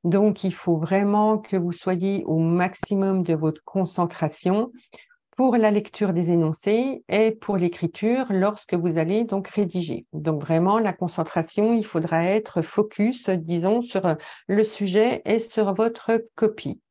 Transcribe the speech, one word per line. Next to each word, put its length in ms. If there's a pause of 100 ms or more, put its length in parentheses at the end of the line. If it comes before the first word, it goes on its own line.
Donc, 400
il 100
faut 240
vraiment 600
que 200
vous 160
soyez 520
au 140
maximum 840
de 100
votre 300
concentration 1080 (640)
pour 200
la 140
lecture 440
des 180
énoncés 760
et 220
pour 260
l'écriture 720
lorsque 420
vous 240
allez 260
donc 260
rédiger. 640
Donc, 280
vraiment, 380
la 140
concentration, 800
il 120
faudra 380
être 400
focus, 680
disons, 520
sur 340 (320)
le 160
sujet 640
et 140
sur 340
votre 500 (120)
copie. 560